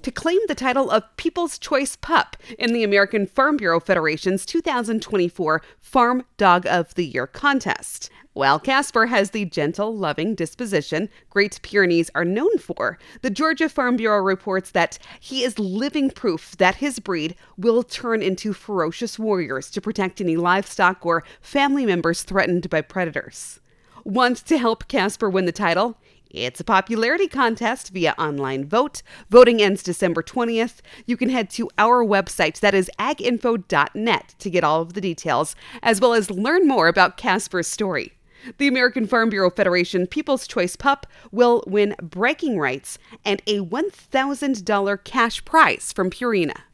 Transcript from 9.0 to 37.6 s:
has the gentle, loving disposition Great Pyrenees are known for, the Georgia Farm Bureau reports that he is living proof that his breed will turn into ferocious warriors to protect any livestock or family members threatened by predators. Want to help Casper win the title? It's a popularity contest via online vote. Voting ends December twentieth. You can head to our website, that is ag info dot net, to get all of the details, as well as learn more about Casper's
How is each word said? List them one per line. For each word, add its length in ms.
has 240
the 140
gentle, 520
loving 380
disposition 720
Great 320
Pyrenees 500
are 100
known 360
for, 400
the 80
Georgia 360
Farm 280
Bureau 260
reports 500
that 280
he 240
is 140
living 540
proof 460
that 180
his 240
breed 360
will 240
turn 400
into 320
ferocious 640
warriors 540
to 100
protect 400
any 160
livestock 680
or 200
family 420
members 380
threatened 480
by 120
predators. 800
Want 420
to 140
help 280
Casper 440
win 140
the 60
title? 460
It's 300
a 40
popularity 640
contest 600
via 300
online 460
vote. 360
Voting 320
ends 180
December 400
twentieth. 640
You 100
can 120
head 220
to 280
our 260
website, 540
that 160
is 240
ag 200
info 380
dot 380
net, 420
to 140
get 120
all 200
of 100
the 80
details, 540
as 180
well 140
as 160
learn 380
more 200
about 300
Casper's 500